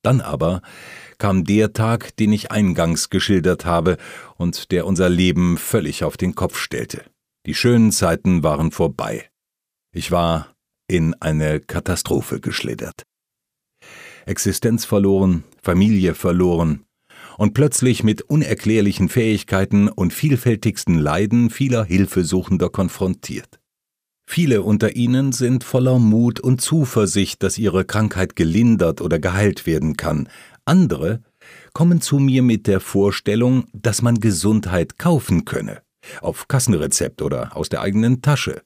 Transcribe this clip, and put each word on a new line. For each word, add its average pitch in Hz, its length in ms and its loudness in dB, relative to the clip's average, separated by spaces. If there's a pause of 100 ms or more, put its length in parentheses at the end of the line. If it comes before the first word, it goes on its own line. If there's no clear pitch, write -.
Dann 123 200 2
aber 80 420 -4 (560)
kam 95 240 0
der 107 300 2
Tag, 113 440 -4
den 107 160 2
ich - 180 -4
eingangs 85 600 0
geschildert 92 540 0
habe 85 320 0 (400)
und - 340 -6
der 87 160 -2
unser 92 220 2
Leben 87 500 2
völlig 76 440 -4
auf 76 140 -4
den 92 160 -4
Kopf - 240 -6
stellte. - 460 -10 (420)
Die 131 80 -6
schönen 117 380 4
Zeiten 92 500 0
waren 78 300 0
vorbei. 57 580 -4 (640)
Ich 87 180 -8
war 82 460 0 (320)
in 80 280 0
eine 78 440 -2
Katastrophe - 800 -6
geschlittert. - 640 -8 (1200)
Existenz 101 580 -2
verloren, 98 580 2 (200)
Familie 95 500 2
verloren 87 720 0 (540)
und 104 160 0
plötzlich 127 480 2
mit 107 180 2
unerklärlichen 107 880 0
Fähigkeiten 101 800 0
und 90 240 -2
vielfältigsten 113 840 0
Leiden 104 500 0
vieler 123 360 0
Hilfesuchender 90 840 0
konfrontiert. - 880 -6 (680)
Viele 135 340 2
unter 107 340 2
ihnen 127 360 2
sind 127 320 0
voller 127 360 2
Mut 117 400 4
und 127 220 0
Zuversicht, 110 800 0
dass 92 160 -2
ihre 95 280 0
Krankheit 104 500 -2
gelindert 90 680 2
oder 82 180 -2
geheilt 95 460 -2
werden 76 320 -2
kann. - 320 -4 (360)
Andere 139 560 2 (520)
kommen 170 280 2
zu - 180 0
mir 135 220 2
mit 120 260 2
der 95 120 2
Vorstellung, 110 920 0
dass - 280 -2
man 120 180 2
Gesundheit 95 800 0
kaufen 143 480 0
könne, - 360 -8 (400)
auf - 260 -8
Kassenrezept - 760 -2
oder 67 340 -6
aus 80 140 -6
der 64 120 -4
eigenen 113 420 0
Tasche. 127 420 -2